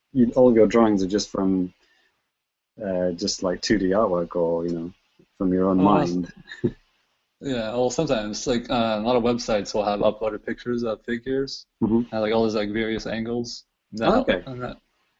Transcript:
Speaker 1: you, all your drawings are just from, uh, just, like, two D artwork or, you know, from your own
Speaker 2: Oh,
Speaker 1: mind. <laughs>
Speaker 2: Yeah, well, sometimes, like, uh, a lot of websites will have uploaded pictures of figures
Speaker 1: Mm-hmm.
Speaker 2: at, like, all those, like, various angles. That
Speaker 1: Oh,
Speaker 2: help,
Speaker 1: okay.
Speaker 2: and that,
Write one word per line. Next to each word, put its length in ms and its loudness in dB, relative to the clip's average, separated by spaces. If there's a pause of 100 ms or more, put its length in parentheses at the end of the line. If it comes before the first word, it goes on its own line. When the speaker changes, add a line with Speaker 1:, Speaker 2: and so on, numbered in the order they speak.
(120)
Speaker 1:
you, 240 2
all 180 8
your 120 8
drawings 360 4
are 60 -2
just 220 -2
from, 420 0 (1120)
uh, 280 -2
just, 300 -6
like, 180 -2
two 180 0
D 120 0
artwork 460 0
or, 300 0
you 60 -4
know, 200 -8 (460)
from 140 0
your 160 2
own 120 2
Speaker 2:
Oh, 40 4
Speaker 1:
mind. 480 2 (300)
<laughs> 120 0 (640)
Speaker 2:
Yeah, 320 -4
well, 180 0
sometimes, 560 -2
like, 240 -2
uh, 280 0
a 20 -4
lot 160 2
of 60 2
websites 520 -2
will 100 0
have 160 0
uploaded 460 -2
pictures 360 -4
of 220 -4
figures 640 -6 (160)
Speaker 1:
Mm-hmm. 320 0
Speaker 2:
at, 60 -2
like, 120 0
all 120 2
those, 100 0
like, 180 -2
various 340 -4
angles. 580 -6 (280)
That 160 0
Speaker 1:
Oh, 40 4
Speaker 2:
help, 180 2
Speaker 1:
okay. 160 0
Speaker 2:
and 160 -10
that, 140 -10 (440)